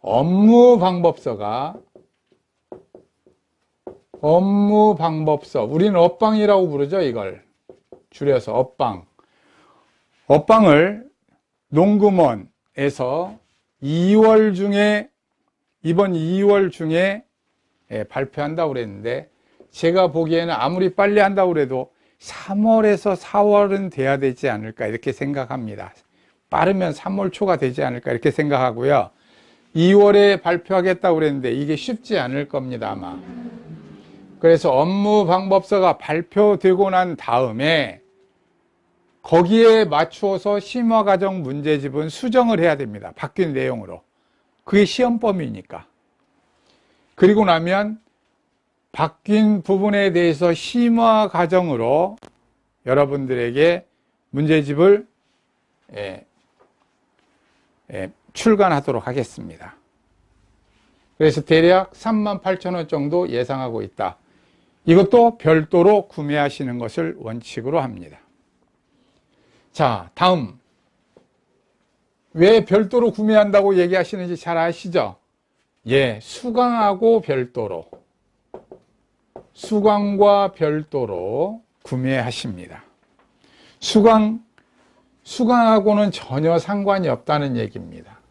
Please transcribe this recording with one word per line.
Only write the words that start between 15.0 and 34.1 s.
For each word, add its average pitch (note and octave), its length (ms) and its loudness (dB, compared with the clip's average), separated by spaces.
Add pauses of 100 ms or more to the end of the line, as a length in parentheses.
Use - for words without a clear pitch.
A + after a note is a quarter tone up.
이번 F3+ 320 0
이월 F#3+ 560 0
중에, F3+ 520 -4 (680)
예, A2 120 -8
발표한다고 D3 680 -6
그랬는데 A#2 580 -10 (420)
제가 F3 360 0
보기에는 E3 460 -2
아무리 F3 400 -2
빨리 G3+ 240 0
한다고 G3 340 2
그래도 C3 400 -4 (260)
삼월에서 G#3 1000 0
사월은 G3+ 720 0
돼야 C3+ 280 -2
되지 C3+ 300 -2
않을까 A2 380 -8
이렇게 A#2 260 -6
생각합니다. B2 800 -10 (580)
빠르면 F3+ 420 0
삼월 F#3+ 380 -6
초가 F#3 260 -2
되지 C3+ 260 -4
않을까 B2 300 -6
이렇게 A#2+ 180 0
생각하고요. C3 800 0 (640)
이월에 G3+ 680 4
발표하겠다고 F3+ 760 0
그랬는데 C#3 360 -2
이게 C#3+ 220 -4
쉽지 A3 440 -6
않을 C#3 300 -6
겁니다, B2+ 420 -8
아마. - 280 -12 (1200)